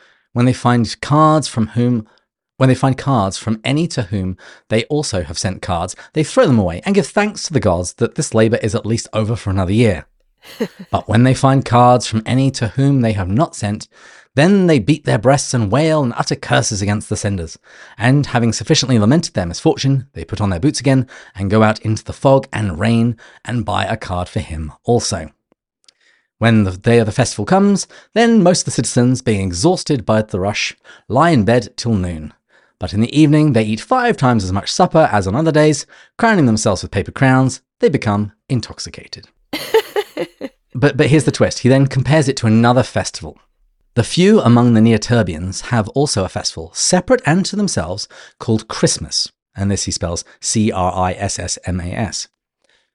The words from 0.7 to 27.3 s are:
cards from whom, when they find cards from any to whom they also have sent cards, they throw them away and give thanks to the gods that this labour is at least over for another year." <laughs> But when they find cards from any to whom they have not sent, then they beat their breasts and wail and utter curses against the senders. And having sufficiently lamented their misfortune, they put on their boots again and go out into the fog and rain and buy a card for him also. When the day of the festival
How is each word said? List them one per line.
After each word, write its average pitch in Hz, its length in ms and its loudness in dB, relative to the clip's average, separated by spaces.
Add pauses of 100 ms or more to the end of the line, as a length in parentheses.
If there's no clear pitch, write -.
cards 156 480 2
from 110 200 -4
whom, 120 380 -2 (500)
when 131 120 2
they 127 80 4
find 131 200 0
cards 104 400 -2
from 110 280 -6
any 151 240 -2
to 139 140 -6
whom 92 340 -6 (320)
they 113 160 0
also 143 400 -4
have 80 140 -12
sent 92 220 -6
cards, 90 360 -6 (160)
they 156 100 0
throw 240 240 2
them 226 140 4
away 175 240 -2
and 202 100 0
give 190 140 0
thanks 208 340 -4
to - 100 -10
the 143 60 2
gods 90 360 -2
that - 200 -4
this - 180 -6
labour 113 300 2
is 110 140 -2
at 107 100 -6
least 113 260 -4
over 107 220 -2
for 101 160 -6
another 92 220 -2
year." 104 340 2 (520)
<laughs> - 340 -10
But 95 160 -4
when 110 160 4
they 131 100 4
find 135 300 2
cards 123 420 4
from 110 180 -2
any 131 280 0
to 120 160 -4
whom 139 320 0
they 113 140 0
have 98 140 -4
not 127 280 -2
sent, 104 320 -6 (480)
then 180 320 4
they 156 100 4
beat 147 260 -2
their 131 140 0
breasts 131 340 0
and 107 200 0
wail 156 320 0
and 117 120 -4
utter 139 200 -4
curses 117 440 -2
against 104 280 -4
the 107 80 -4
senders. 95 420 -6 (400)
And 131 280 2
having 117 260 0
sufficiently 113 480 0
lamented 135 340 2
their 90 120 -4
misfortune, 135 640 -2
they - 120 -12
put 101 160 -8
on 101 100 -2
their 87 100 -4
boots 147 180 0
again 131 300 0 (260)
and 98 160 -4
go 110 140 4
out 107 160 0
into 110 240 -4
the - 80 -12
fog 135 400 2
and 98 260 -4
rain 113 380 0 (280)
and 113 200 -6
buy 98 200 -2
a 101 120 -4
card 90 320 -6
for - 100 -6
him 78 340 -10 (120)
also. 110 460 -2 (1080)
When 110 260 4
the 92 140 -4
day 117 220 4
of 113 40 4
the 107 80 -4
festival 117 320 -2